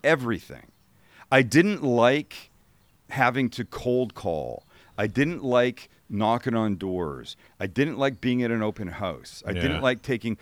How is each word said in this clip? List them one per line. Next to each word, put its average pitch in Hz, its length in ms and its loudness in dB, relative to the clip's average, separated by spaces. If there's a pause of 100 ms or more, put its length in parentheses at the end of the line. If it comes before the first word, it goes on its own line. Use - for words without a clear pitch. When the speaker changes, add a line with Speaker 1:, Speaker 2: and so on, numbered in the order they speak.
Speaker 1:
everything. 117 640 0 (640)
I 135 120 6
didn't 160 400 4
like 123 680 2 (600)
having 127 400 2
to 120 160 -8
cold 123 480 -2
call. 71 500 -6 (320)
I 104 100 0
didn't 135 380 0
like 123 460 0 (180)
knocking 113 460 0
on 110 220 0
doors. 85 600 -6 (240)
I 98 60 -4
didn't 120 320 -2
like 135 240 -2
being 127 200 0
at 117 80 0
an 113 120 -2
open 107 260 -4
house. 85 580 -10
I - 40 -6
Speaker 2:
Yeah. 92 120 -2
Speaker 1:
didn't 82 200 -2
like 123 180 0
taking 113 420 -4